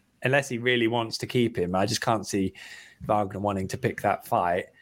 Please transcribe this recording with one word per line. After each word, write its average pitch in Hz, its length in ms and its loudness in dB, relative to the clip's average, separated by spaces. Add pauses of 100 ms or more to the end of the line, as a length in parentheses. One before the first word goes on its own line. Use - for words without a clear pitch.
(240)
unless 135 260 2
he 120 80 -4
really 120 300 2
wants 113 320 0
to 113 80 -6
keep 117 280 2
him. 90 200 0
I 95 100 4
just 107 160 -2
can't 107 240 0
see 95 280 0 (520)
Wagner 101 340 0
wanting 98 280 -2
to 95 100 -6
pick - 240 -4
that - 240 0
fight. 92 400 0 (160)